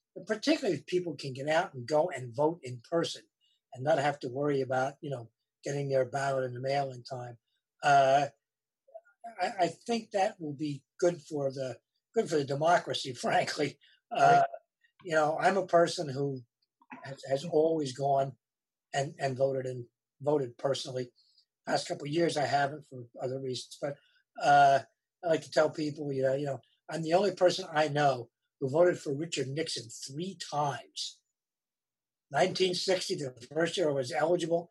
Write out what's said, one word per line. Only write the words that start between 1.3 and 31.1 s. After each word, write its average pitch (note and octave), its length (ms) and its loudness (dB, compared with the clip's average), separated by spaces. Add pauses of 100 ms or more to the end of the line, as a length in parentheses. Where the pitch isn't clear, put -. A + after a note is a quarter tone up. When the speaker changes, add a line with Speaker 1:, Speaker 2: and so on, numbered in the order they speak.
Speaker 1:
get C3+ 160 -6
out F3 240 0
and B2 140 -12
go D3+ 280 2
and B2 200 -12
vote D#3 280 0
in B2 260 -12
person E3 340 -2 (500)
and B2 100 -12
not D3+ 160 2
have C#3+ 200 -2
to C#3 100 -8
worry C#3 320 -2
about, C3 400 -2
you D3+ 80 -10
know, A#2+ 200 -10 (340)
getting C#3+ 260 -4
their C3 160 2
ballot C3+ 400 -2
in B2 80 -8
the B2 80 -10
mail C3+ 300 -2
in B2 120 -16
time, B2 340 -12 (460)
uh, C#3 440 6 (1120)
I, F#3+ 240 0
I - 20 2 (200)
think A3+ 240 -4
that G#3 280 0
will D3+ 140 -8
be C#3+ 280 -6 (180)
good E3+ 220 2
for C#3 300 -4
the, C3 260 -8 (380)
good G#3+ 140 0
for D#3+ 80 0
the C#3+ 80 0
democracy, C#3+ 680 0
<laughs> - 60 -14
frankly. E3+ 580 -2 (380)
Uh, C#3+ 220 8
Speaker 2:
Right. C#3 80 6 (580)
Speaker 1:
you E3 120 -2
know, D#3 240 4
I'm F#3 180 4
a F3+ 100 0
person E3+ 420 4
who C3+ 320 -4 (640)
has, C3+ 260 -14
has C#3 160 0
always D#3 500 2
gone C#3 360 0 (640)
and, C#3+ 260 -2
and C3+ 180 -2
voted C3+ 300 0
and B2+ 180 -8 (360)
voted C3+ 360 0
personally. B2+ 540 -4 (560)
Past - 200 -2
couple - 180 -8
of D3 80 -6
years, D#3+ 240 2
I C#3 80 2
haven't C#3+ 440 -2
for B2+ 140 -14 (180)
other C3 180 -4
reasons, C3 420 -8
but, C#3+ 140 -6 (480)
uh, C#3+ 360 8 (440)
I F3+ 40 -2
like D#3 160 2
to - 80 -18
tell D#3 180 2
people, D3+ 420 -6
you C3 120 -2
know, C3 100 2
you C#3+ 120 -2
know, C3 140 -6 (300)
I'm D#3+ 140 -6
the D#3+ 100 2
only F#3+ 180 4
person F3+ 420 2
I D3+ 160 2
know C#3 400 2 (300)
who C#3 100 -2
voted E3+ 280 4
for D3 160 -6
Richard D3+ 360 -4
Nixon C#3 400 -6
three E3+ 480 -10 (140)
times. - 680 -6 (1120)